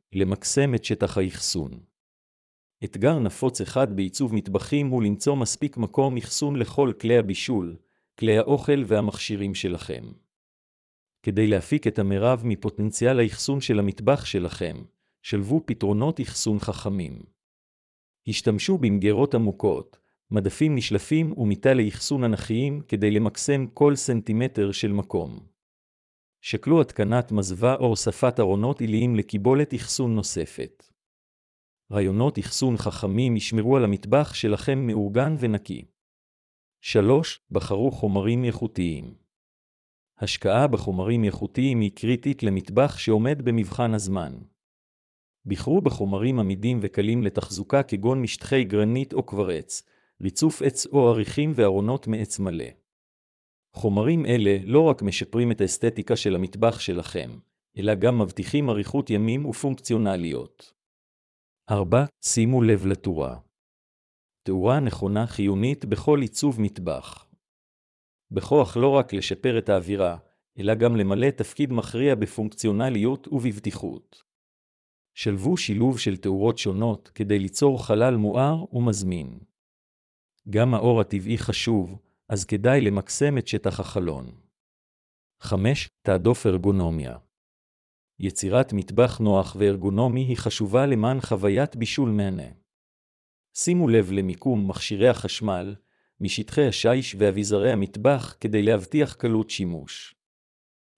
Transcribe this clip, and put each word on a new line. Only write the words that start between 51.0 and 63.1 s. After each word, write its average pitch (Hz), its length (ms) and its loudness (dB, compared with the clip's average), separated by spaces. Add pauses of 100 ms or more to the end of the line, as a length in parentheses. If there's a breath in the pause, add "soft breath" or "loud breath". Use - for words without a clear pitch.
עריכים 120 460 0
וארונות 107 520 2
מעץ 107 320 -4
מלא. 85 260 -4 (1080)
חומרים 110 520 0
אלה 104 380 2
לא 120 180 4
רק 156 200 4
משפרים 117 500 -2
את 104 100 0
האסתטיקה 113 540 0
של 101 200 0
המטבח 101 440 0
שלכם, 82 600 -6 (380)
אלא 104 180 2
גם 113 260 2
מבטיחים 107 480 -2
אריכות 113 400 -2
ימים 113 360 0
ופונקציונליות. 107 1300 -4 (960)
ארבע, 107 360 2 (200)
שימו 120 360 2
לב 110 240 4
לתאורה. 78 540 -2 (1040)